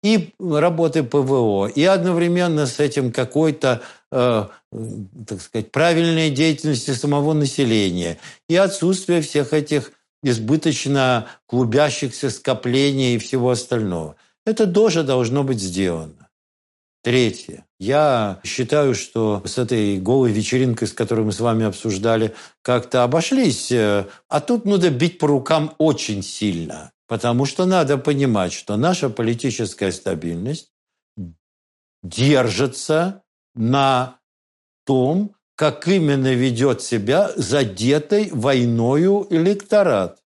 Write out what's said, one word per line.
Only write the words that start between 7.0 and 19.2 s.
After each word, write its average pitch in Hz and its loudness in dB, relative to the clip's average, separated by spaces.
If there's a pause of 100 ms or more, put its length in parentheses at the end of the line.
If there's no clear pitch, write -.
населения, 107 0 (300)
и 165 0
отсутствие 185 2
всех 147 -2
этих 147 -2 (320)
избыточно 131 0 (180)
клубящихся 127 0
скоплений 131 0
и 113 -2
всего 127 -2
остального. 104 -4 (300)
Это 220 2
тоже 175 2
должно 131 0
быть 131 -2
сделано. 87 -6 (720)
Третье. 117 -2 (140)
Я 120 0
считаю, 135 0
что 107 -2